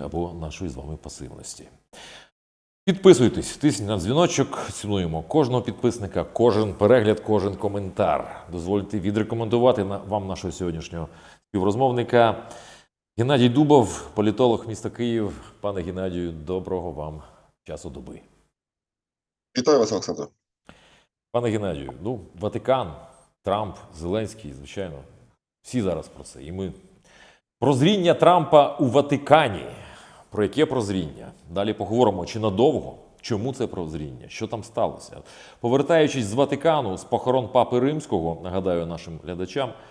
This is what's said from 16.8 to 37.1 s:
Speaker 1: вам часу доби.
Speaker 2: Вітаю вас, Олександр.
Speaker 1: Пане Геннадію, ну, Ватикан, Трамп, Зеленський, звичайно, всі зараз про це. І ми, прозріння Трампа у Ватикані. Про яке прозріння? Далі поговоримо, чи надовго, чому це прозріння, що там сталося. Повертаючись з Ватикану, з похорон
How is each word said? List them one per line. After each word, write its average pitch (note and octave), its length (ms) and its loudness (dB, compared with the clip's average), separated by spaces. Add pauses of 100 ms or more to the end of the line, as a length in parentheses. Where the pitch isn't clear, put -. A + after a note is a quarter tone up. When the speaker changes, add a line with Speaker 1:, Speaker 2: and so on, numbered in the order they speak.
Speaker 1:
вам D#2 300 -10 (420)
часу D#2+ 260 -12
доби. C2+ 300 -16 (1400)
Speaker 2:
Вітаю B2+ 220 4
вас, A2 120 2
Олександр. G#2 360 -6 (1040)
Speaker 1:
Пане A#2+ 180 -2
Геннадію, F2 440 -4 (100)
ну, A#2 160 -6 (200)
Ватикан, G#2+ 540 -2 (500)
Трамп, G2+ 320 -2 (240)
Зеленський, F#2+ 540 -6
звичайно, D2 420 -12 (680)
всі B2 200 -4
зараз E2+ 260 -4
про - 160 -20
це. C2 200 -18
І D2+ 80 -14
ми, F#2 220 -6 (840)
прозріння D#3+ 540 4
Трампа D#3+ 640 6
у D3+ 80 2
Ватикані. C3+ 800 4 (640)
Про G#2 140 0
яке G2+ 220 2
прозріння? F#2+ 640 -4 (200)
Далі G2+ 220 -2
поговоримо, G2+ 520 2
чи A2 140 -8
надовго, A2 560 2 (260)
чому A#2 320 -4
це A#2+ 140 -4
прозріння, D2+ 600 -10
що - 200 -10
там G#2+ 160 -8
сталося. - 540 -6 (420)
Повертаючись C#3 680 2
з G2 80 -4
Ватикану, C#3 640 0
з - 60 -14
похорон B2 500 0